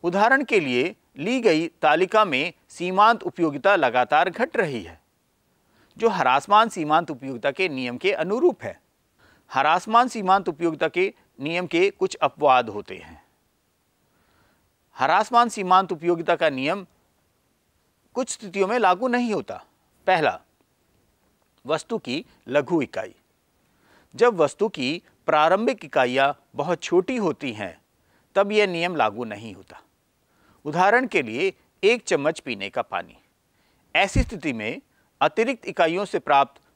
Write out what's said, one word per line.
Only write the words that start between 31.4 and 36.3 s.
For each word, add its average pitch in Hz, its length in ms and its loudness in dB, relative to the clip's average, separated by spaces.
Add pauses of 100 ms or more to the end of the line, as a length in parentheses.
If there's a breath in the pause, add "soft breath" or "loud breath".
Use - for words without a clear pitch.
एक 226 200 2
चम्मच 156 360 -2
पीने 101 300 -10
का 123 120 -6
पानी। 90 360 -8 (800)
ऐसी 196 280 0
स्थिति 156 300 -6
में 113 280 -8 (400)
अतिरिक्त 226 440 -2
इकाइयों 175 400 -2
से 185 140 -4
प्राप्त 139 420 2 (140)